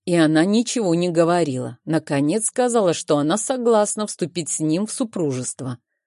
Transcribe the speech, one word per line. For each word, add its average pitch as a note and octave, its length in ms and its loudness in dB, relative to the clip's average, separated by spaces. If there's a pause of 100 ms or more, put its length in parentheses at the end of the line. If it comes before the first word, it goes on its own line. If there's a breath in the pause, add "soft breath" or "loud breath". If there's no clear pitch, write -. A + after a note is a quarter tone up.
и F3 100 0
она D#3 300 4
ничего G#3 500 0
не F3 140 2
говорила. D#3+ 760 0
Наконец D#3 640 0
сказала, A#3 480 2
что - 240 0
она D#3 180 0
согласна A3 720 0
вступить F3 420 -6
с - 120 -4
ним D#3 260 0
в - 60 -8
супружество. C3+ 840 -4 (280)